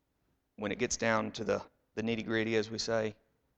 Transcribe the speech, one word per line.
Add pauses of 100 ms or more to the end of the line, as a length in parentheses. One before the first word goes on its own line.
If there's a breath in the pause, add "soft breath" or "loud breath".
(580)
when
it
gets
down
to
the, (320)
the
nitty-gritty,
as
we
say, (420)